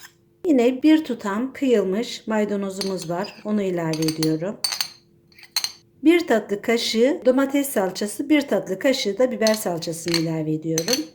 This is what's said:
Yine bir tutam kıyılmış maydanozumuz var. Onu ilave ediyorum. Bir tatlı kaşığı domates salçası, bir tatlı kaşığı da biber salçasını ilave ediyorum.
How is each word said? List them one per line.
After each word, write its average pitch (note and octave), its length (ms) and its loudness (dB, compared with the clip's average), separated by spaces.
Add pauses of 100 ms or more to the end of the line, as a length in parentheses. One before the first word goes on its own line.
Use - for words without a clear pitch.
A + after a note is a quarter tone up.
(460)
Yine C4 360 4
bir D#4 220 6
tutam A3+ 480 -4
kıyılmış G#3+ 720 0
maydanozumuz G3 840 -2
var. F3+ 340 -6
Onu G#3 180 0
ilave E3 400 -2 (120)
ediyorum. D#3+ 420 -2 (1500)
Bir E4 220 6
tatlı G#3 360 -2
kaşığı A#3 640 0
domates C4+ 420 2
salçası, G3+ 600 -4
bir D4 120 6
tatlı F#3+ 380 -2
kaşığı A3+ 400 0
da B3+ 120 2
biber G#3+ 240 2
salçasını E3+ 600 -4
ilave D#3+ 360 -2
ediyorum. E3 520 -2 (100)